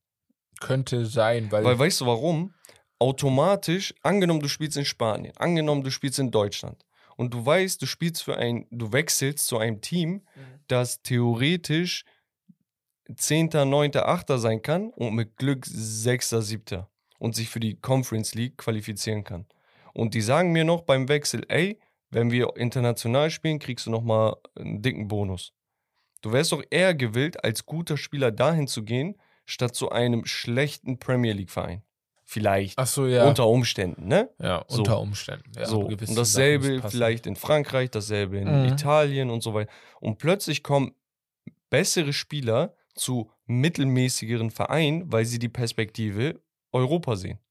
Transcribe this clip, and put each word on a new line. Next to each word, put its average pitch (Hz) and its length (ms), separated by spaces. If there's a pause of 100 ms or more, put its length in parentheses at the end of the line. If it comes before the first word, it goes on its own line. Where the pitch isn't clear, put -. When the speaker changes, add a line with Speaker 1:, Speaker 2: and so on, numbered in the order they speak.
(600)
Speaker 1:
Könnte 127 460
sein, 113 440
weil 107 140
Speaker 2:
Weil, 120 140
weißt 160 240
du 127 40
warum? 151 480 (460)
Automatisch, 143 1000
angenommen, 175 380
du 143 80
spielst 147 280
in 143 80
Spanien, - 520
angenommen, 151 460
du 131 80
spielst 135 280
in 131 140
Deutschland - 520 (320)
und 120 160
du 117 140
weißt, 185 340
du 135 60
spielst 165 380
für - 120
ein, 120 340
du 113 220
wechselst 147 540
zu 120 120
einem 110 220
Team, 165 300 (240)
Speaker 1:
Mhm. 135 60 (260)
Speaker 2:
das 123 360
theoretisch 143 1000 (1120)
Zehnter, 156 480
Neunter, 143 440
Achter 151 300
sein 110 240
kann 190 280
und 110 240
mit 113 220
Glück 131 300
Sechster, 113 760
Siebter 104 480 (280)
und 113 160
sich 113 140
für 117 120
die 110 160
Conference 123 580
League 120 240
qualifizieren 107 680
kann. 90 220 (480)
Und 110 200
die 113 60
sagen 156 320
mir 160 120
noch 165 180
beim 131 260
Wechsel, 147 400
„Ey, 190 300 (320)
wenn 117 200
wir 120 260
international 120 720
spielen, 156 300
kriegst - 260
du 117 40
nochmal 110 460 (200)
einen 107 260
dicken 107 260
Bonus.“ 101 440 (680)
Du 107 120
wärst 139 200
doch 147 180
eher 180 240
gewillt, 127 500
als 110 200
guter 160 320
Spieler 135 360
dahin 143 340
zu - 160
gehen, 127 340 (300)
statt - 280
zu - 160
einem 120 360
schlechten 131 720
Premier 123 340
League-Verein, 90 500 (480)
vielleicht. 98 480
Speaker 1:
Ach 131 80
so, 135 200
ja. 123 200
Speaker 2:
Unter 117 200
Umständen, 107 600
ne? 190 220 (100)
Speaker 1:
Ja, - 300
Speaker 2:
So. 120 100
Speaker 1:
unter 104 220
Umständen. - 560
Ja, 113 80
Speaker 2:
So. 107 220
Speaker 1:
gewisse 107 260
Speaker 2:
Und 110 60
dasselbe 135 460
Speaker 1:
Sachen 139 100
müssen 127 80
passen. 110 140
Speaker 2:
vielleicht 117 300
in 101 100
Frankreich, 135 540
dasselbe 101 480
in 131 260
Speaker 1:
Mhm. 127 40
Speaker 2:
Italien 139 600
und 113 120
so 113 120
weiter. 107 160 (300)
Und 107 180
plötzlich 165 440
kommen 139 320 (760)
bessere 147 420
Spieler 139 640 (200)
zu 123 360 (160)
mittelmäßigeren 127 1040
Vereinen, 156 600
weil 113 140
sie 120 140
die 120 100
Perspektive 113 920 (320)
Europa 131 440
sehen. 98 220 (120)